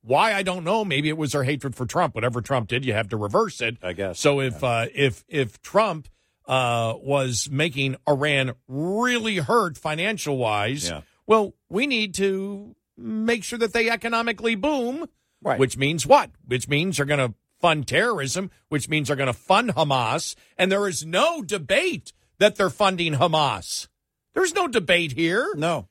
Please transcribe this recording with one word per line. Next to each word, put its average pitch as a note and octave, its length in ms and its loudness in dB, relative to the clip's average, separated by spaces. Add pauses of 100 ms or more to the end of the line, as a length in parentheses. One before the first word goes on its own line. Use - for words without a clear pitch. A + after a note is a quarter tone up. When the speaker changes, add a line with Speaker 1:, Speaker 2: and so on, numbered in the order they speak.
Speaker 1:
Why, D#3 320 4
I G3 80 0
don't F#3 220 -4
know. G#3+ 200 2
Maybe D3 240 0
it D#3 80 -2
was D#3 160 -2
their C#3 120 0
hatred C#3 320 -4
for B2+ 100 -4
Trump. D#3+ 300 0
Whatever A#2 240 -2
Trump A#2+ 280 -2
did, B2+ 160 -2
you A2+ 100 0
have G#2+ 160 0
to A#2 60 -4
reverse D#3 440 0
it. A#2 220 -4
Speaker 2:
I F#2 100 -4
guess. F#2 260 -4
Speaker 1:
So C#3+ 220 4
if, C3 200 -2
Speaker 2:
Yeah. C3 80 0
Speaker 1:
uh, A#2 240 0
if, C3+ 360 0
if C3+ 340 -4
Trump, F#3 460 -2 (380)
uh, A#2+ 540 2
was C3 500 0
making C3+ 440 -2 (140)
Iran C#3 440 2 (140)
really G#3+ 720 -2
hurt F3 420 2
financial-wise, C#3 1080 -2
Speaker 2:
Yeah. D#2 140 -8 (240)
Speaker 1:
well, G#3+ 280 4 (140)
we A#3 180 -2
need G#3+ 280 -2
to G3 600 -4 (220)
make A3 480 -2
sure A#3+ 140 -8
that A3 140 0
they A3+ 180 0
economically A3+ 680 -2
boom, C#4 520 -2 (340)
Speaker 2:
Right. C3 180 0
Speaker 1:
which C3 160 2
means C#3+ 300 -2
what? B3 240 6 (140)
Which B2 220 -4
means D3 300 -2
they're C#3 100 0
gonna C3+ 280 0 (260)
fund D#3 260 2
terrorism, F3+ 640 -2 (180)
which D3 200 -4
means D3+ 200 -2
they're C#3+ 80 0
gonna C3 180 -2
fund A3 360 2
Hamas, C3+ 680 0 (200)
and F#3+ 160 2
there G3+ 160 0
is D3+ 160 -6
no B3+ 380 0
debate G3+ 680 -2 (260)
that G#3 180 6
they're F#3+ 140 2
funding F3 440 0
Hamas. C#3+ 760 0 (440)
There's E4+ 220 0
no F4 140 0
debate F3 440 0
here. F#3+ 440 0
Speaker 2:
No. D#3 340 -2